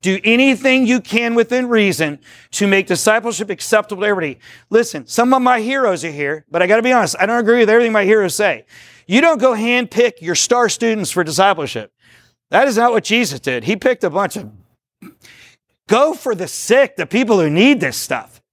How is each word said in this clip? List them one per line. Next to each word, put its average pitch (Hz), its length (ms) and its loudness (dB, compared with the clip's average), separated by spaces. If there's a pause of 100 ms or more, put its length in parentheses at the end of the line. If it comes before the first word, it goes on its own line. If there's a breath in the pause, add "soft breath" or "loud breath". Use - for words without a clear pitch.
Do 190 200 -2
anything 262 640 2
you 240 140 0
can 233 340 -4
within 240 340 0
reason 170 500 0 (340 soft breath)
to 202 140 -2
make 196 220 0
discipleship 214 600 -2
acceptable 208 540 -4
to 214 60 0
everybody. 165 300 -4 (300 loud breath)
Listen, 208 380 0
some 247 260 0
of 262 80 2
my 247 200 2
heroes 220 440 -2
are 165 60 -8
here, 147 400 -6
but 165 100 -2
I 180 60 2
gotta 220 160 2
be 254 100 2
honest, 226 260 0
I 190 80 0
don't 233 120 -2
agree 233 220 2
with 214 100 4
everything 233 220 2
my 208 120 2
heroes 196 300 2
say. 175 320 -2 (400 loud breath)
You 208 140 2
don't 320 180 2
go 254 140 2
handpick 233 680 -2
your 165 140 -4
star 240 340 2
students 220 420 -2
for 180 140 -2
discipleship. 151 680 -2 (580 soft breath)
That 226 160 4
is 240 100 0
not 240 140 2
what 226 140 -2
Jesus 196 340 -2
did. 123 260 -6
He 196 120 -2
picked 247 260 -2
a 185 80 -2
bunch 190 260 -4
of, 135 140 -12 (1400 soft breath)
go 285 260 2
for 247 200 -6
the 175 140 -8
sick, - 480 0
the 165 100 -6
people 214 340 0
who 156 80 2
need 208 320 2
this 131 160 -6
stuff. - 460 -10 (100)